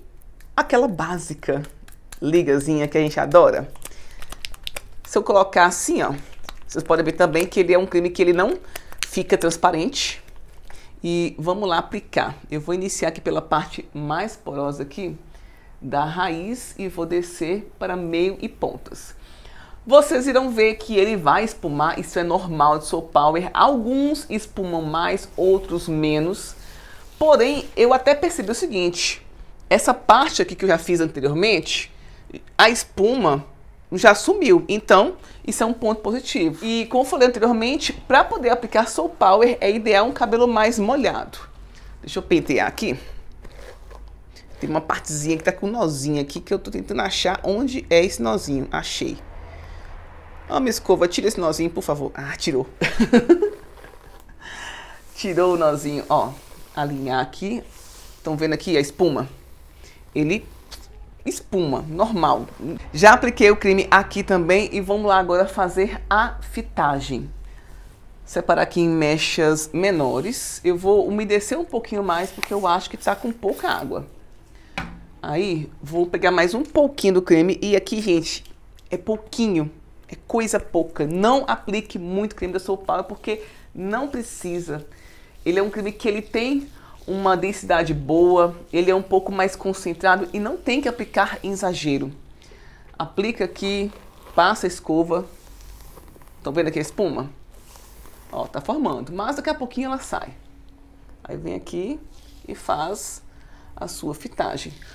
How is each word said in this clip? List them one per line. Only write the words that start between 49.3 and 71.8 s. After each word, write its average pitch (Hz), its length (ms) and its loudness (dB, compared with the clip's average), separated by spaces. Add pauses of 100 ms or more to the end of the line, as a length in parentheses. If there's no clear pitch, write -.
Ó, - 120 -2
minha 254 100 2
escova, 180 380 4
tira 185 180 -2
esse 214 140 0
nozinho, 165 300 0
por 180 120 -6
favor. 143 320 -4
Ah, 139 220 -10
tirou. 135 300 -2 (140)
<laughs> 240 760 4 (1600)
Tirou 180 380 2
o - 20 2
nozinho, 147 520 0
ó. 135 240 2 (440)
Alinhar 139 440 -2
aqui. 202 420 -6 (600)
Tão 156 140 -4
vendo 156 160 0
aqui 147 240 -2
a 143 40 4
espuma? 143 480 0 (840)
Ele 156 320 -2 (760)
espuma, 165 640 -4
normal. 160 580 0 (460)
Já 202 220 10
apliquei 233 360 6
o 214 60 6
creme 196 340 2
aqui 196 320 4
também 185 500 4
e 202 80 -2
vamos 202 260 -2
lá 190 120 6
agora 180 280 2
fazer 190 640 -2
a 220 300 2
fitagem. 143 880 -4 (920)
Separar 170 380 0
aqui - 180 0
em 170 80 4
mechas 156 840 2
menores. 165 920 -2
Eu 180 140 2
vou 190 300 4
umedecer 208 520 0
um 339 60 -4
pouquinho 226 380 -4